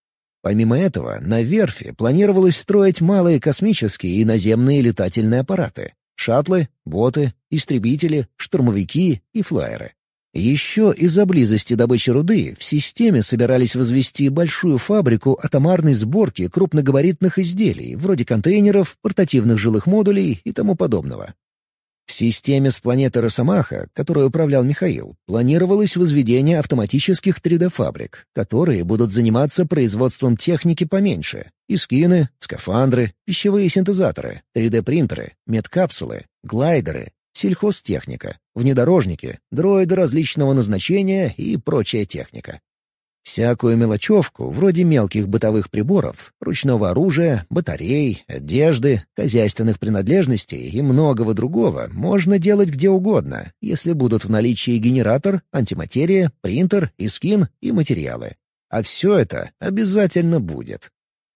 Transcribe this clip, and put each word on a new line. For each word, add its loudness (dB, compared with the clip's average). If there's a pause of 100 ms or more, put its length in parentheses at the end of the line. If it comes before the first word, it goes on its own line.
(440)
Помимо 2
этого, -2
на 0
верфи -2
планировалось 2
строить 2
малые 4
космические -2
и 4
наземные 2
летательные 0
аппараты — -4 (220)
шаттлы, 0 (140)
боты, 0 (160)
истребители, -2 (100)
штурмовики 0 (120)
и -2
флайеры. -6 (400)
Еще 2
из-за 2
близости 2
добычи 2
руды 0
в -12
системе 0
собирались 2
возвести 0
большую 0
фабрику 2
атомарной 2
сборки 0
крупногабаритных 2
изделий, -2
вроде -2
контейнеров, 2
портативных 2
жилых 0
модулей 2
и -8
тому 0
подобного. -4 (720)
В -12
системе 0
с -6
планеты 0
Росомаха, -2
которой 0
управлял 2
Михаил, -2 (120)
планировалось 2
возведение 2
автоматических 0
три 0
дэ 2
фабрик, -6
которые 0
будут 0
заниматься 2
производством 0
техники -2
поменьше: -4 (180)
искины, 2 (100)
скафандры, 0 (120)
пищевые 0
синтезаторы, -2 (120)
три 0
дэ 0
принтеры, -2 (120)
медкапсулы, -4 (180)
глайдеры, -2 (180)
сельхозтехника, -4 (160)
внедорожники, 0 (100)
дроиды 2
различного 0
назначения 0
и -4
прочая -2
техника. -12 (640)
Всякую 0
мелочевку, 0
вроде 0
мелких 2
бытовых 0
приборов, -2
ручного 0
оружия, 0
батарей, -4
одежды, 0 (100)
хозяйственных 0
принадлежностей -2
и -6
многого 2
другого, -2
можно 0
делать 2
где 0
угодно, -2
если -4
будут 0
в -4
наличии 0
генератор, 0 (100)
антиматерия, -2 (100)
принтер, -2
искин -2 (120)
и -4
материалы. -4 (340)
А -2
все 0
это -2
обязательно 0
будет. -10 (460)